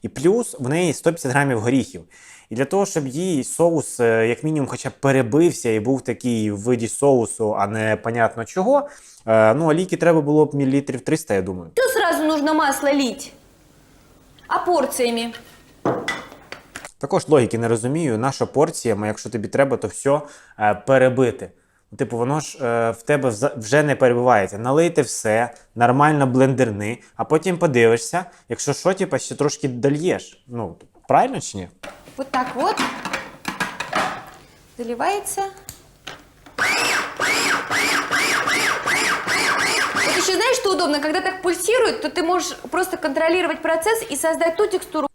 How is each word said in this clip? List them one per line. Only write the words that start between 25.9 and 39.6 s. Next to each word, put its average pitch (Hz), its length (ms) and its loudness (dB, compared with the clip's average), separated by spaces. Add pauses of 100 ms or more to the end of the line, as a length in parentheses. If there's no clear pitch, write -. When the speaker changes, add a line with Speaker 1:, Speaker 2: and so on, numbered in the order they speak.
Speaker 1:
блендерни, 123 680 2 (180)
а 117 80 -4
потім 165 340 0
подивишся, 127 680 2 (240)
якщо 127 240 -4
що, 185 200 0
типу, 185 240 -4
ще - 180 -6
трошки 143 320 -2
дольєш. 139 800 -2
Ну, 113 280 -8 (320)
правильно 170 340 2
чи - 160 -12
ні? 90 100 -10 (500)
Speaker 2:
Вот 269 140 -8
так 254 240 -4
вот. 359 200 -2 (2000)
Заливается. 294 640 -4 (4000)